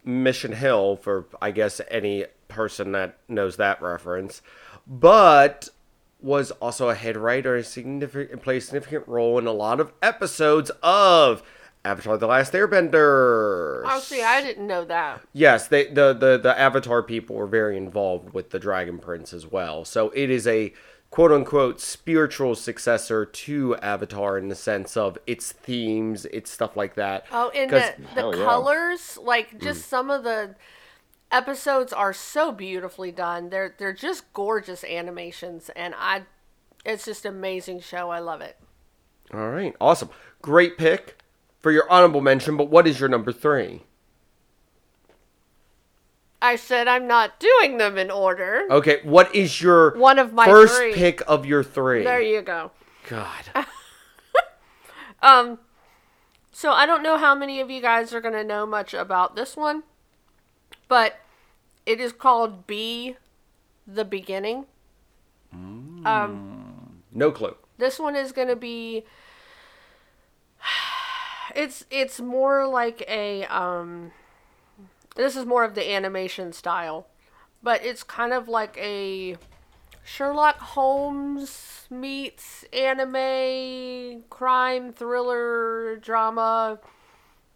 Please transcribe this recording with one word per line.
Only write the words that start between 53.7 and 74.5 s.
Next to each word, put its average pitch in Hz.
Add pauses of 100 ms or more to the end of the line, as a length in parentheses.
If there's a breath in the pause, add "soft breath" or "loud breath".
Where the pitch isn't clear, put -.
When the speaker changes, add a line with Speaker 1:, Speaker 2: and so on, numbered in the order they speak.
Speaker 2:
Um, 240 (920)
so 294
I 269
don't 320
know 311
how 294
many 277
of 262
you 262
guys 233
are 233
gonna 220
know 208
much 208
about 185
this 262
one, 302 (1040)
but 233 (680)
it 226
is 240
called 233
Be 233 (720)
the 208
Beginning. 202 (920)
Speaker 1:
Mm. 127
Speaker 2:
Um, 101 (100)
Speaker 1:
No 135
clue. - (220)
Speaker 2:
this 262
one 294
is 262
gonna 254
be, 226 (1500 soft breath)
<sighs> -
it's, 294
it's 262
more 269
like 240
a, 208
um, 175 (1040 soft breath)